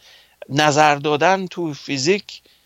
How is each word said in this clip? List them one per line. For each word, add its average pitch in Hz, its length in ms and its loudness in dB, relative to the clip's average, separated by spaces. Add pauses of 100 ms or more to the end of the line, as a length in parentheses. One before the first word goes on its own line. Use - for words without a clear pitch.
(500)
نظر 147 460 4
دادن 156 520 0
تو 170 280 -8
فیزیک 143 680 -4 (240)